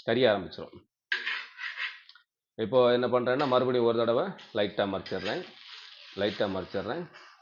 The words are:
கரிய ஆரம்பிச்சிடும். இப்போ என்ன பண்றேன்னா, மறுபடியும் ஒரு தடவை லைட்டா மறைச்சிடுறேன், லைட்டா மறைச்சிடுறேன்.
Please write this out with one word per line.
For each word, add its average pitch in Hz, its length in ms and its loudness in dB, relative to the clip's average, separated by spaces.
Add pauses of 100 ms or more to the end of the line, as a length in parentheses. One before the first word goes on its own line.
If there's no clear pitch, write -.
கரிய 120 240 4
ஆரம்பிச்சிடும். 87 420 -4 (1800)
இப்போ 110 220 2 (180)
என்ன 123 160 2
பண்றேன்னா, 127 400 2
மறுபடியும் 127 360 4
ஒரு 113 120 2
தடவை 117 240 2 (320)
லைட்டா 104 360 0
மறைச்சிடுறேன், 95 480 -6 (800)
லைட்டா 104 240 0 (100)
மறைச்சிடுறேன். 98 480 -6 (380)